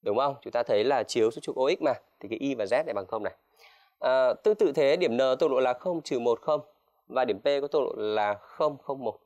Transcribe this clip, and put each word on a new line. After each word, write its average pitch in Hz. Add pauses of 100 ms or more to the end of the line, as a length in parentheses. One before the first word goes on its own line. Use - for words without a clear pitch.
Đúng 107
không? 139
Chúng -
ta 120
thấy 110
là 131
chiếu 113
xuống 147
trục -
O 131 (100)
X -
mà, 135 (260)
thì 104
cái 110
Y 139
và 110
Z 123
này 135
bằng 98
không 110
này. 95 (640)
À, 127
tương 139
tự 170
thế, 147
điểm 151
N -
tọa 131
độ 131
là 127
không 170
trừ 135
một 117
không 151 (460)
và 127
điểm 101
P -
có 143
tọa 151
độ 127
là 107
không 147
không 139
một. 107